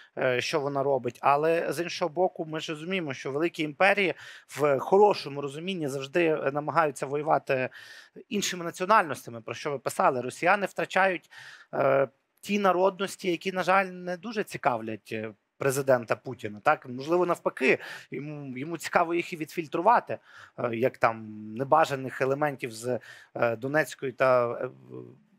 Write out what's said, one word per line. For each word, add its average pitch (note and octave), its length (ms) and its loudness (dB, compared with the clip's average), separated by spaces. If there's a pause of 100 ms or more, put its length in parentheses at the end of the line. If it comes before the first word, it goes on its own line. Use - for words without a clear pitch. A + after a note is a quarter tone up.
(180)
е, B2 240 2
що - 180 0
вона C#3 240 -2
робить. B2+ 380 0
Але, D#3 520 2
з D3+ 100 -4
іншого F3 260 -4
боку, F3 360 -2
ми D#3 140 -8
ж D#3+ 120 -8
розуміємо, D#3+ 420 -4
що C3+ 180 -8
великі D#3+ 320 0
імперії F#3 500 2 (340)
в C#3 320 2
хорошому F3 640 4
розумінні D#3 460 -6
завжди C#3 480 0
намагаються D3 720 0
воювати C#3+ 640 0 (600)
іншими F#3 360 -4
національностями, E3 760 0
про A#2 120 -10
що D3 180 -6
ви C3+ 80 -4
писали. C#3+ 420 2
Росіяни F3 440 0
втрачають, F#3 680 0 (420)
е, C#3 340 4 (340)
ті G3+ 180 -2
народності, F#3 720 0
які, E3+ 200 -4
на F#3 120 -4
жаль, F#3 220 4
не F3+ 320 -10
дуже G#3 260 -6
цікавлять, A2+ 680 -2
е, A2 200 -6 (260)
президента C3 580 2
Путіна. A2 480 -10
Так? D3+ 260 2
Можливо, D3+ 360 0
навпаки, F3 540 0 (320)
йому, C#3+ 460 -10
йому D#3+ 200 -8
цікаво E3+ 360 0
їх E3+ 200 -4
і F3 40 -10
відфільтрувати, E3+ 800 0 (400)
е, A#2+ 180 -2
як A#2+ 220 0
там A2+ 300 0 (280)
небажаних C3+ 680 0
елементів C#3 500 -2
з, A2+ 280 -4 (360)
е, A#2+ 200 0
Донецької C3+ 560 -2
та, B2 400 4
е, - 180 -6 (680)